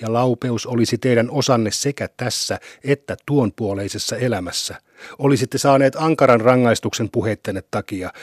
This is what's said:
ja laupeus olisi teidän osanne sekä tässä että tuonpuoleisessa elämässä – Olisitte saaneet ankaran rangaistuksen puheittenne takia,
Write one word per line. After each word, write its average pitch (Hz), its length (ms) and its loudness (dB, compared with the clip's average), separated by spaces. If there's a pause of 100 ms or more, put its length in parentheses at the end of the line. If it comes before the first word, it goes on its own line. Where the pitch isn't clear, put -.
ja 113 120 -4
laupeus 120 520 0
olisi 117 320 0
teidän 120 340 2
osanne 123 400 2
sekä - 460 -4
tässä - 420 -6 (240)
että - 420 -2
tuonpuoleisessa 104 920 -2
elämässä – 107 640 -6 (360)
Olisitte 135 400 0
saaneet 139 380 4
ankaran 147 460 4
rangaistuksen 117 680 2
puheittenne 101 600 -4
takia, 95 520 -8